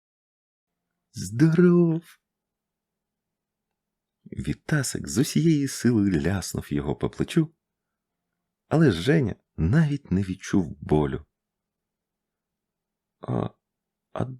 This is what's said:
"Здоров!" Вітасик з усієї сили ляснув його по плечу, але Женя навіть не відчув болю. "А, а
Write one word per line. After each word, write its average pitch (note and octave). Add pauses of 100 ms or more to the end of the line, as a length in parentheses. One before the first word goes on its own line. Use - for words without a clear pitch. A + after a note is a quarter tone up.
(1120)
"Здоров!" D#3+ (2000)
Вітасик -
з D#2+
усієї D3
сили G2+
ляснув F2
його C#2+
по -
плечу, - (1120)
але D3
Женя G#2+ (220)
навіть C#3+
не F#2+
відчув F#2
болю. D2 (1900)
"А, - (600)
а - (160)